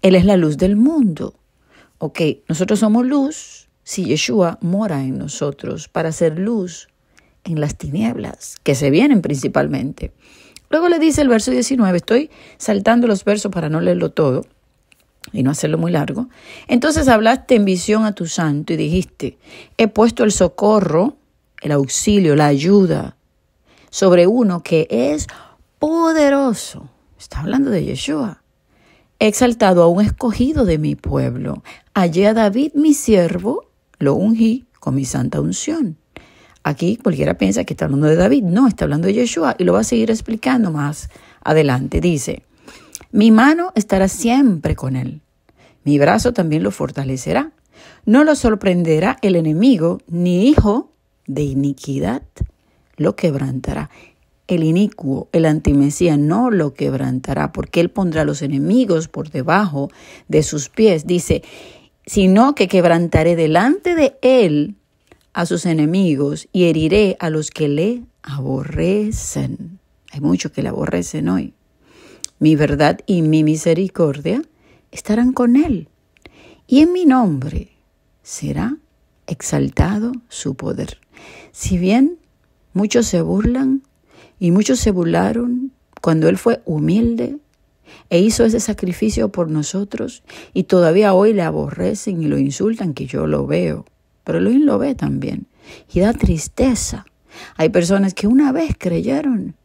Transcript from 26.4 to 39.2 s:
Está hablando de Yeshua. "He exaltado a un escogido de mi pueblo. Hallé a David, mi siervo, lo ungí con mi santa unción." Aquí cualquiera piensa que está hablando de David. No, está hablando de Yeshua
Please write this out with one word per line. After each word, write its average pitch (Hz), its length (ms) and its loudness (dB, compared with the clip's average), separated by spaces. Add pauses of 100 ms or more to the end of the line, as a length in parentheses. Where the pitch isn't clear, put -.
Está - 220 -12
hablando 269 300 -2
de 190 140 -2
Yeshua. 254 580 -6 (800)
"He 214 60 2
exaltado 214 560 2
a 165 60 6
un 180 160 2
escogido 247 640 0
de 165 100 2
mi 151 200 -2
pueblo. 131 680 -6 (320)
Hallé 180 320 2
a 220 80 4
David, 226 400 0
mi 302 180 4
siervo, 190 800 0 (280)
lo 139 160 2
ungí 226 520 2 (140)
con - 160 -4
mi 135 100 -4
santa 135 340 -4
unción." 190 560 -4 (680)
Aquí 175 320 -2
cualquiera - 420 -2
piensa 196 260 0
que - 80 -8
está - 140 -4
hablando 147 220 0
de 156 80 4
David. 220 260 2
No, 196 260 2
está - 160 -2
hablando 151 220 -2
de 196 80 0
Yeshua 247 440 -2